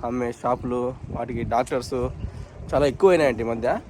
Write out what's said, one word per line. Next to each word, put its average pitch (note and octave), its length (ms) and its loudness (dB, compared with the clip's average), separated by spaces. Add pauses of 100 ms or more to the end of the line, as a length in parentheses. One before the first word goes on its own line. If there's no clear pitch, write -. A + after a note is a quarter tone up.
అమ్మే B2 200 -2 (120)
షాపులు, B2 420 -2 (340)
వాటికి A#2 260 -6 (120)
డాక్టర్స్ A#2+ 420 0 (720)
చాలా C#3+ 220 4
ఎక్కువైనాయండి D3 540 6
ఈ - 60 -2
మధ్య. A#2 160 0 (200)